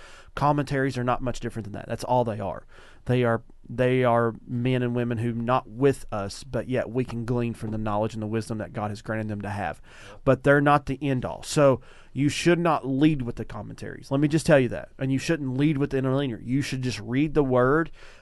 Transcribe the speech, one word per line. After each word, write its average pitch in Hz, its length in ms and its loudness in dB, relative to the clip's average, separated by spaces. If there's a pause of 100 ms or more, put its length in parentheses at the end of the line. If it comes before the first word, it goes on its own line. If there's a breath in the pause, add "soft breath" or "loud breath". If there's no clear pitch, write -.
(360 loud breath)
commentaries 139 640 0
are 123 80 -2
not 123 160 0
much 120 180 -4
different 113 240 -6
than 101 100 -12
that. - 140 -12
That's - 160 -6
all 123 220 2
they 104 160 -4
are. - 240 -6 (400 loud breath)
They 123 180 2
are, 117 180 2 (280)
they 127 340 2
are 117 320 2 (100)
men 127 380 0
and 120 100 0
women 120 240 -2
who 117 140 -2
not 117 380 -2
with 135 420 0
us, 101 320 -6
but 123 240 -6
yet 117 220 -2
we 123 160 -2
can 117 180 -6
glean 120 300 -2
from 107 180 -8
the 107 60 -6
knowledge 107 360 -2
and 110 80 -8
the 107 60 -4
wisdom 110 300 -4
that 101 160 -8
God 107 180 -4
has 101 100 -10
granted 110 280 -4
them 101 140 -6
to 101 60 -6
have. 98 320 -6 (440 loud breath)
But 131 180 4
they're 143 160 8
not 147 280 4
the 135 140 -6
end 135 220 -2
all. 80 200 -8
So 139 360 4 (320 soft breath)
you 139 160 0
should 170 320 2
not 156 260 0
lead 135 360 2
with 117 160 -6
the 110 80 -8
commentaries. 110 640 -12
Let 139 80 2
me 147 80 4
just 151 180 0
tell 151 140 8
you 123 100 4
that. 80 200 -8 (100)
And 131 100 -2
you 131 100 0
shouldn't 139 380 -2
lead 147 200 2
with 139 140 0
the 135 80 0
interlinear. 131 440 0
You 131 180 0
should 135 200 -6
just 123 180 -4
read 131 340 -2
the 151 120 6
Word, 131 460 4 (300 loud breath)